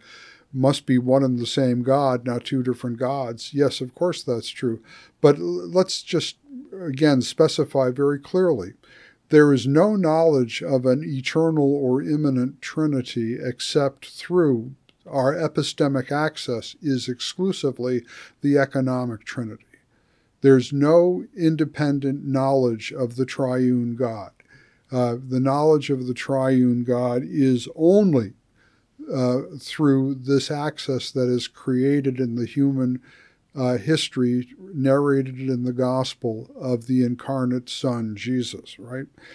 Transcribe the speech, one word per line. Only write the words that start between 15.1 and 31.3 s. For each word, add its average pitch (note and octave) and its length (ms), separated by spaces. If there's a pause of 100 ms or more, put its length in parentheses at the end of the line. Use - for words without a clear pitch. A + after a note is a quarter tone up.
epistemic C#3+ 800
access C#3+ 720
is C3+ 260
exclusively B2+ 960 (380)
the C#3+ 160
economic B2+ 640
Trinity. - 400 (800)
There's C3 300
no E3+ 540 (100)
independent D3 920
knowledge C3 640
of A#2+ 240
the B2+ 100
triune B2+ 680
God. A2+ 360 (600)
Uh, B2 240 (100)
the B2+ 140
knowledge C#3+ 500
of B2+ 180
the B2+ 60
triune B2+ 720
God B2 420
is C3 500
only, E3 580 (800)
uh, B2+ 300 (160)
through C3+ 560
this C3 360
access D3 600
that B2+ 180
is B2 180